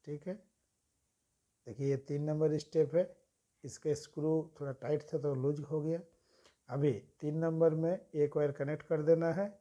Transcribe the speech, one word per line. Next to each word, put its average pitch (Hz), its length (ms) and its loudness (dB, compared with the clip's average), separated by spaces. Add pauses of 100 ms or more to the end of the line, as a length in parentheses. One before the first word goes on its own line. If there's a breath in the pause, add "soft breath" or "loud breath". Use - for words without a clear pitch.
ठीक 147 220 -10
है, 180 60 -6 (1300)
देखिए, 135 220 -4
ये 135 100 2
तीन 147 240 -6
नंबर 151 340 0
स्टेप 151 380 0
है, 180 80 4 (600)
इसका 147 320 -4
स्क्रू 156 360 -4 (280)
थोड़ा 143 140 -6
टाइट 147 300 -2
था - 140 -6
तो 143 180 0
लूज 143 240 0 (120)
हो 156 100 -2
गया। 160 180 -2 (720 soft breath)
अभी 143 220 2 (280)
तीन 151 180 -4
नंबर 160 380 4
में 165 160 0
एक 151 460 0
वायर 147 160 2
कनेक्ट 147 340 -4
कर 160 160 0
देना 165 300 6
है। 196 140 -2 (140)